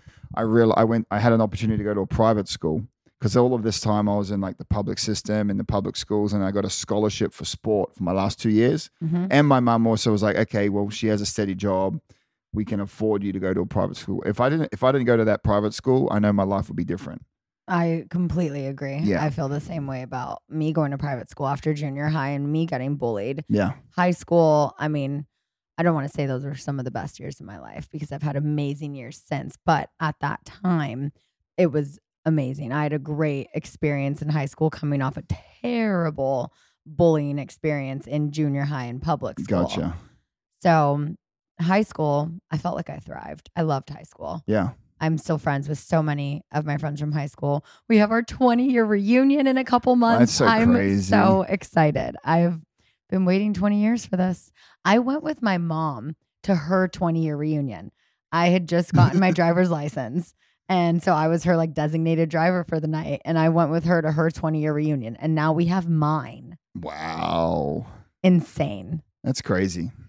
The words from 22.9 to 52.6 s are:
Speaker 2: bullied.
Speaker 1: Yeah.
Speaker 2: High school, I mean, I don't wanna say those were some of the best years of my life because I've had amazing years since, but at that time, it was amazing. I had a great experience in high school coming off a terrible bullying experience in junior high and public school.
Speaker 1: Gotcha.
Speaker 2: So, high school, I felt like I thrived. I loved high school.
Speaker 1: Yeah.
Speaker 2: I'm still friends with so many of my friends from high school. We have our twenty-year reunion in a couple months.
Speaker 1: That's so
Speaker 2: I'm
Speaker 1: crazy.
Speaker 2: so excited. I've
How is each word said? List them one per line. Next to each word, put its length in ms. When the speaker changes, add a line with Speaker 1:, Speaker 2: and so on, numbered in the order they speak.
Speaker 2:
bullied. 520
Speaker 1:
Yeah. 260
Speaker 2:
High 180
school, 640
I 100
mean, 380
I 80
don't 100
wanna 140
say 180
those 180
were 120
some 240
of 40
the 60
best 300
years 200
of 60
my 120
life 340
because 180
I've 120
had 140
amazing 600
years 280
since, 400
but 260
at 200
that 240
time, 680
it 140
was 300
amazing. 480
I 100
had 100
a 60
great 560
experience 680
in 80
high 160
school 240
coming 320
off 140
a 60
terrible 880
bullying 520
experience 680
in 260
junior 320
high 200
and 160
public 380
school. 260
Speaker 1:
Gotcha. 300
Speaker 2:
So, 520
high 220
school, 500
I 80
felt 180
like 140
I 80
thrived. 560
I 80
loved 280
high 120
school. 440
Speaker 1:
Yeah. 240
Speaker 2:
I'm 160
still 220
friends 300
with 100
so 240
many 480
of 160
my 100
friends 220
from 140
high 140
school. 380
We 100
have 120
our 120
twenty-year 640
reunion 600
in 100
a 80
couple 300
months. 240
Speaker 1:
That's 200
so 80
Speaker 2:
I'm 280
Speaker 1:
crazy. 280
Speaker 2:
so 460
excited. 760
I've 340